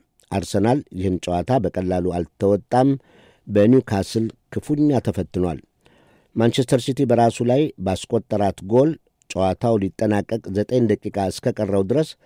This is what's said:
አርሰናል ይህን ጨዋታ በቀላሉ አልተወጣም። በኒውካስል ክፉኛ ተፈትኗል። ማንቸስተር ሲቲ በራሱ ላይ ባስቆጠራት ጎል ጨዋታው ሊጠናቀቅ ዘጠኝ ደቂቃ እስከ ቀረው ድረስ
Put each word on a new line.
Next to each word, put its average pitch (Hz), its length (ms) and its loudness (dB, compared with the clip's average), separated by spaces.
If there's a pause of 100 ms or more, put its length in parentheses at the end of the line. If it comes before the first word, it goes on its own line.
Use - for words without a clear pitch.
(300)
አርሰናል 101 480 0 (120)
ይህን 92 280 -2
ጨዋታ 87 320 -4 (100)
በቀላሉ 90 520 -2
አልተወጣም። 101 760 0 (580)
በኒውካስል 110 800 2 (260)
ክፉኛ 147 400 0 (100)
ተፈትኗል። 90 580 -2 (800)
ማንቸስተር 117 440 2
ሲቲ 131 240 -4
በራሱ 117 400 2
ላይ 123 180 2 (160)
ባስቆጠራት 98 840 -2
ጎል 127 260 2 (400)
ጨዋታው 95 460 0
ሊጠናቀቅ 104 640 -2 (100)
ዘጠኝ 104 340 0
ደቂቃ 104 300 -2 (100)
እስከ 104 280 -4
ቀረው 101 300 0
ድረስ 131 260 -2 (160)